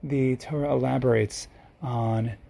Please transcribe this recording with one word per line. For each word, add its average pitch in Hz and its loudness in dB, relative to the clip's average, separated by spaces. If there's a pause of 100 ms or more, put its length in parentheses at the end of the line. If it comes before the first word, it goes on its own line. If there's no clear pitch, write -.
the 135 2
Torah 143 -4
elaborates 127 2 (360)
on 113 -2 (160)